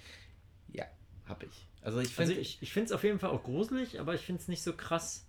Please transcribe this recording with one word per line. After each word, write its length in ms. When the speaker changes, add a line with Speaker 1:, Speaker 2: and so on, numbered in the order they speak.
Speaker 1:
Ja, 120
hab 160
ich. 240
Also 180
ich 80
Speaker 2:
Also 140
Speaker 1:
find 100
Speaker 2:
ich, 180
ich 140
find's 180
auf 120
jeden 140
Fall 120
auch 120
gruselig, 580
aber 140
ich 60
find's 280
nicht 140
so 120
krass 540